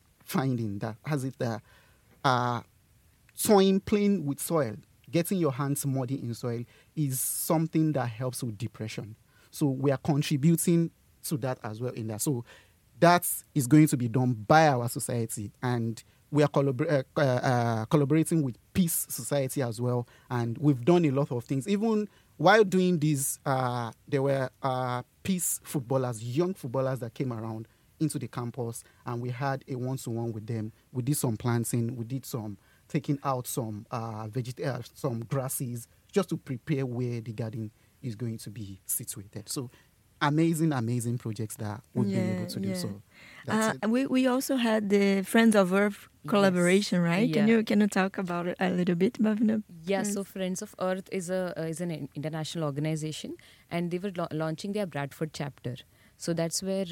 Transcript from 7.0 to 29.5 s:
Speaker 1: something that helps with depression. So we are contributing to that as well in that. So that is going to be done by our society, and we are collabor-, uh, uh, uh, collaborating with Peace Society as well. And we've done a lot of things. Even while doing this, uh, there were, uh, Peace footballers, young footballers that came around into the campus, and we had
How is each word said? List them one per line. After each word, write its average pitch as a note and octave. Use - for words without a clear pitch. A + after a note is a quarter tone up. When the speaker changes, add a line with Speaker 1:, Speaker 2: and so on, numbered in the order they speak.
Speaker 1:
something D#3+
that B2+
helps A#2+
with A2+
depression. A2
So -
we C3+
are C3
contributing E3
to D#3+
that B2+
as G#2+
well B2
in A2
that. G#2+
So B2
that F3
is B2+
going D#3
to D3+
be A#2+
done B2+
by D3+
our B2
society, A#2
and A#2
we D3
are C#3+
collabor-, C#3
uh, -
uh, -
uh, B2
collaborating D#3
with C3
Peace F3
Society C3+
as A#2+
well. B2
And A#2
we've C#3+
done F3
a C#3+
lot C#3
of A#2+
things. C3+
Even G#3+
while G3+
doing F3+
this, C#3
uh, B2
there C3+
were, C3+
uh, B2+
Peace -
footballers, B2
young D#3
footballers C3
that A#2
came B2+
around A2+
into D#3
the B2
campus, A#2
and A#2+
we B2
had C3